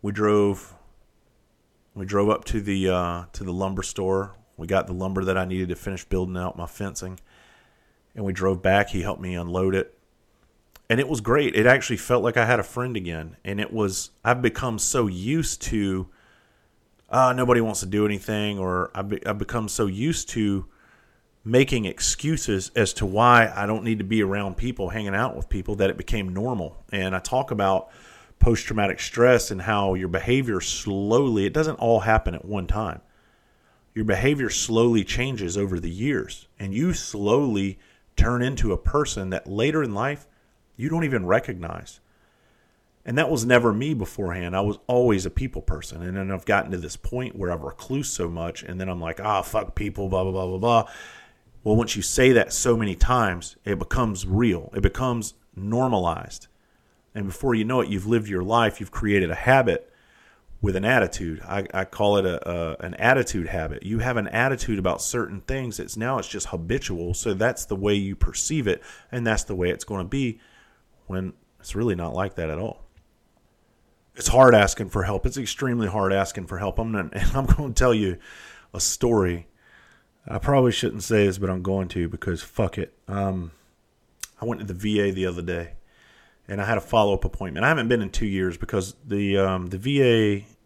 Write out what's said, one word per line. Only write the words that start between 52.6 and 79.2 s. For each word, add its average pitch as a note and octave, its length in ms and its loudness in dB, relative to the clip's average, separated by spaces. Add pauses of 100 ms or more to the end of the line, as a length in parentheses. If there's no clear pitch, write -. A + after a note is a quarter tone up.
many G#2 180 0
times, G#2 720 2
it G2+ 140 -2
becomes G#2 480 -2
real. F#2+ 480 2
It G2+ 80 -2
becomes A#2+ 520 0 (220)
normalized. G2+ 920 0 (680)
And G#2 120 -6
before A#2+ 280 0
you A2 100 2
know B2 160 2
it, G2 80 0
you've G2 180 -2
lived A2 220 2
your F#2 140 -2
life. A2 380 2
You've F#2+ 100 -10
created G2 400 0
a E2+ 40 -2
habit B2+ 560 4 (720)
with G2 160 0
an F#2+ 80 -2
attitude. G2 580 0
I, G2 300 -6
I F#2+ 140 -2
call G#2 320 2
it F#2+ 80 2
a, E2+ 240 -4
a, E2+ 300 -4
an F2+ 140 -10
attitude A2+ 520 2
habit. D#2 360 -6
You A2 180 -2
have A#2+ 180 -2
an G2+ 100 -2
attitude A#2+ 500 0
about F2+ 220 0
certain G#2 420 -6
things. C3 380 -6
It's - 160 -10
now B2 220 -4
it's F#2+ 100 -6
just - 200 -8
habitual. F2 640 -4
So G#2+ 180 -4
that's A2 320 -2
the G#2 120 -6
way G2+ 180 0
you G2 200 -2
perceive - 520 0
it, F#2 160 0 (280)
and A#2+ 160 -4
that's A2 180 0
the G#2 100 -6
way F2+ 160 0
it's - 140 -4
gonna G2 200 -6
be A#2+ 360 -2 (640)
when F#2 260 -6 (280)
it's - 140 -12
really G#2+ 200 2
not E2+ 200 -6
like F#2+ 200 -4
that D#2+ 160 -4
at D#2 80 -4
all. - 260 -10 (1300)
It's - 120 -4
hard B2+ 260 10
asking G2+ 360 4
for G2 140 0
help. F#2+ 200 -2
It's C3 140 -2
extremely A#2+ 500 -2
hard F#2+ 240 0
asking F#2+ 340 -2
for F#2+ 120 -8
help. F#2+ 200 -2
I'm A2+ 140 -2
gonna, F#2+ 180 -2
<laughs> - 40 -18
and - 200 4
I'm C3+ 120 0
gonna C3+ 260 2
tell B2 220 4
you G2 240 0 (560)
a F2 60 -6
story. F#2 640 2 (800)